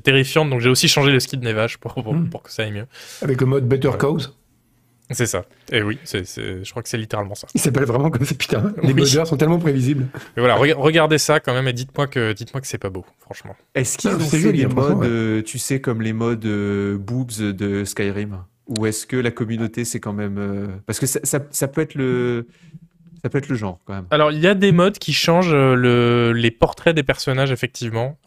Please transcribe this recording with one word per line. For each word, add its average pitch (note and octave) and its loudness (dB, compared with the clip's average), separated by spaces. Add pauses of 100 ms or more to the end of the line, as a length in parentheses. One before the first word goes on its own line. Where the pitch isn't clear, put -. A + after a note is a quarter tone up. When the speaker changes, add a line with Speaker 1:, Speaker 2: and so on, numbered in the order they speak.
Speaker 1:
terrifiantes, C3+ 4
donc B2 0
j'ai B2 4
aussi B2+ 4
changé C#3+ 4
le C3 4
skin - -6
des A#2+ -4
vaches A2 -2
pour, - -12
pour, A2+ -6
Speaker 2:
Hmm. E3 0
Speaker 1:
pour - -12
que - -20
ça A2+ -4
aille G#2+ -6
mieux. G#2 -8 (340)
Speaker 2:
Avec C3 0
le C3 2
mode C3 2
Better C3+ 2
Speaker 1:
Ouais. - -2
Speaker 2:
Cows. D#3 0 (920)
Speaker 1:
C'est A#2+ -2
ça. F2+ -4 (260)
Et A2+ 0
oui, G#2+ -4
c'est, F#2+ -6
c'est, G2 -10
je - -14
crois A#2+ -10
que - -12
c'est A#2+ -4
littéralement G#2 -6
ça. - -18
Speaker 2:
Il - 0
s'appelle C3+ 2
vraiment C3 0
comme C3 0
ça, - -4
putain. D#3 -2
Les C3 4
Speaker 1:
Oui. C3+ 4
Speaker 2:
modeurs C#3+ 4
sont D#3 -2
tellement D#3+ 4
prévisibles. C3+ 0 (280)
Speaker 1:
Mais A#2 -2
voilà, A#2+ 6
rega-, C#3 4
regardez D3+ 4
ça D3+ 4
quand B2+ -2
même C3 0
et B2 0
dites-moi C3+ -4
que, A#2 0
dites-moi A#2 -10
que C3 -10
c'est - -8
pas G2 -4
beau, F#2 -10 (140)
franchement. - -18 (200)
Speaker 3:
Est-ce - 0
qu'ils G#3+ 0
Speaker 2:
Ah, F#3 -2
Speaker 3:
ont E3 -2
Speaker 2:
c'est D#3 2
Speaker 3:
fait D#3 2
Speaker 2:
joli, F#3+ 4
Speaker 3:
des C3 4
Speaker 2:
hein, B2+ 2
franchement, C3+ 2
Speaker 3:
modes, - 2
Speaker 2:
ouais. A#2+ 2
Speaker 3:
euh, A2 0
tu A#2 -10
sais, C3+ -2
comme A#2+ -2
les A2 -2
modes, A2+ -2
euh, G2+ -2
boobs A#2+ -6
de G2+ -2
Skyrim ? G2+ -4 (220)
Ou A2 -2
est-ce G#2+ -4
que B2+ -4
la A#2+ 0
communauté, A2+ -4
c'est A2+ -6
quand G#2+ -8
même, G2+ -6
euh... G2+ -6 (220)
Parce G#2+ -4
que C#3 -2
ça, - -2
ça, D3 -2 (120)
ça - -4
peut D#3+ -4
être D3+ -4
le, B2 -2 (760)
ça B2 -2
peut C#3 0
être C#3 -8
le C3+ -2
genre, G2+ -6
quand G2 -10
même. G2 -8
Speaker 1:
Alors, D3+ 4
il D3+ -4
y D#3+ 2
a G3 6
des G3 4
modes F3+ 4
qui - -6
changent, E3+ 2
euh, C3+ 6
le... A#2+ 4
les A#2 2
portraits - 2
des D3+ 0
personnages, C3+ -2
effectivement. A#2+ -4